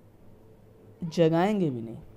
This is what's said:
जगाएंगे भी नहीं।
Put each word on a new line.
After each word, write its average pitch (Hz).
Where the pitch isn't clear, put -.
जगाएंगे 165
भी 120
नहीं। 113